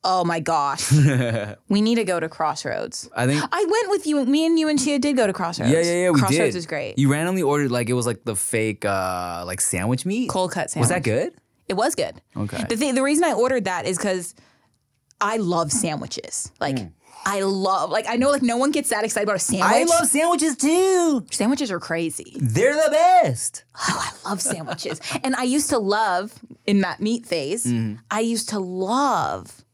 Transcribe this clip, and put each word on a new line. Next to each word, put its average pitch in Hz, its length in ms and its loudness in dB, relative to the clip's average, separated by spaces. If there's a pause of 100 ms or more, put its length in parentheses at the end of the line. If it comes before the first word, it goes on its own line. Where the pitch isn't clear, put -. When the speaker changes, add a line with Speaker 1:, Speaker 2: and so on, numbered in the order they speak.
Speaker 1:
Oh 185 140 2
my 170 160 0
gosh. 147 540 0
Speaker 2:
<laughs> 123 760 2
Speaker 1:
We 202 140 2
need 233 140 2
to 226 80 0
go 175 160 -2
to 160 80 -4
Crossroads. - 880 -6
Speaker 2:
I 120 100 0
think 147 160 2
Speaker 1:
I 392 260 -2
went 415 220 0
with 403 160 0
you. 294 180 0
Me 294 220 2
and 330 100 4
you 311 120 2
and 302 120 2
Chia 285 200 0
did 285 160 0
go 240 100 4
to 190 60 0
Crossroads. 170 400 -2
Speaker 2:
Yeah, 160 80 4
yeah, 175 140 0 (100)
yeah, 180 60 4
we 147 100 4
Speaker 1:
Crossroads 139 340 2
Speaker 2:
did. 180 40 -4
Speaker 1:
is 165 80 -8
great. 147 300 -6
Speaker 2:
You 135 140 4
randomly 175 320 0
ordered, 143 300 0
like, 120 160 0
it 120 60 0
was, 123 120 0
like, 113 180 -4
the 110 120 -4
fake, 110 480 -2
uh, 92 600 -4
like, 92 160 -6
sandwich 113 460 -2
meat. 214 220 -2
Speaker 1:
Cold 185 240 -4
cut - 240 -6
Speaker 2:
Was 127 140 0
that 175 140 -2
Speaker 1:
sandwich. 127 280 -2
Speaker 2:
good? - 0 - (340)
Speaker 1:
It 196 80 -4
was 240 220 0
good. 82 180 -4 (220)
Speaker 2:
Okay. 104 320 -6
Speaker 1:
The 233 80 -2
thing, 262 180 0
the 262 80 2
reason 294 220 2
I 302 80 2
ordered 240 320 0
that 185 200 -4
is 180 140 -2
'cause 185 380 -4 (840)
I 214 180 0
love 175 340 0
sandwiches. - 880 -6
Like, 139 160 -2
Speaker 2:
Mm. 92 160 -8 (360)
Speaker 1:
I 202 120 -2
love, 190 500 2
like, 202 180 0
I 233 60 -2
know, 254 160 4
like, 277 120 2
no 240 160 2
one 269 120 4
gets 285 200 0
that 214 120 0
excited 214 220 0
about 202 120 0
a 180 40 -2
sandwich. 185 260 0
Speaker 2:
I 254 160 6
love 339 240 4
sandwiches 311 500 2
too. 339 760 2
Speaker 1:
Sandwiches 247 400 0
are 175 80 -4
crazy. - 600 -6
Speaker 2:
They're 170 340 2
the 302 180 4
best. 330 720 4 (120)
Speaker 1:
Oh, - 360 -2 (120)
I - 40 -8
love 196 120 -4
sandwiches. - 600 -6 (120)
<laughs> - 120 -6
And 262 100 0
I 247 80 -4
used 262 280 0
to 277 100 2
love, 202 580 -2 (260)
in 202 180 4
that 175 180 -4
meat 233 260 -2
phase, 170 400 -4
Speaker 2:
Mm-hmm. 113 300 -2 (120)
Speaker 1:
I 208 120 -4
used 226 300 -2
to 214 100 -4
love 185 1120 -2